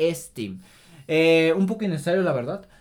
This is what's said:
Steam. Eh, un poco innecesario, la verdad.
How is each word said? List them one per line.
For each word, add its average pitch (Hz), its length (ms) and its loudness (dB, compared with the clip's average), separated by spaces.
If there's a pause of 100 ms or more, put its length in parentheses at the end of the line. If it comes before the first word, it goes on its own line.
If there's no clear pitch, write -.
(140)
Steam. 110 480 -10 (440)
Eh, 160 480 4
un 190 120 2
poco 214 180 -4
innecesario, 175 380 -2
la 170 100 0
verdad. 135 340 -6 (140)